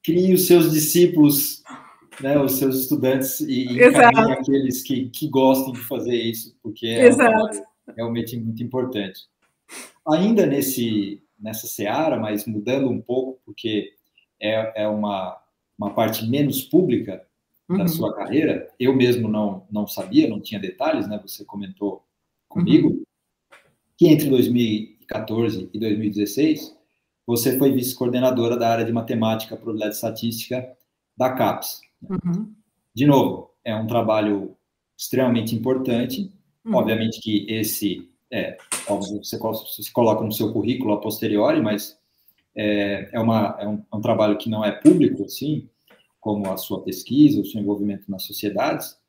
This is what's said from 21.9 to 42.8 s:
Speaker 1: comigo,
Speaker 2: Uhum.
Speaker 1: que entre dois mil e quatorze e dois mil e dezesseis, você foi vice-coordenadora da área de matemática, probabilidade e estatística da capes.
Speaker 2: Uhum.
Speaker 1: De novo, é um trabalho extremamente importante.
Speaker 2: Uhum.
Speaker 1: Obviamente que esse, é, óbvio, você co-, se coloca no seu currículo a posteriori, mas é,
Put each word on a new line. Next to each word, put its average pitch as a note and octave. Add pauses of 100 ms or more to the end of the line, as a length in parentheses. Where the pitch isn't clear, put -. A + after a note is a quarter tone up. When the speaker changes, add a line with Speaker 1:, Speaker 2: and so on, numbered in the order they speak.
Speaker 1:
comigo, -
Speaker 2:
Uhum. - (920)
Speaker 1:
que E3+
entre D3
dois B2
mil A#2+
e G#2+
quatorze A2
e -
dois G#2+
mil G#2+
e -
dezesseis, C3 (520)
você A#2+
foi C3+
vice-coordenadora B2
da A#2
área A#2
de A#2
matemática, A2+
probabilidade G#2+
e -
estatística A#2 (520)
da B2+
capes. - (280)
Speaker 2:
Uhum. F#3 (420)
Speaker 1:
De C3
novo, B2+ (140)
é A2+
um A2+
trabalho G#2+ (420)
extremamente A#2
importante. B2 (320)
Speaker 2:
Uhum. A3+
Speaker 1:
Obviamente A2+
que G#2
esse, G#2+ (220)
é, - (300)
óbvio, G2+
você -
co-, A2
se -
coloca A2
no G#2+
seu A2
currículo G#2+
a -
posteriori, A2
mas G#3+ (560)
é, G#2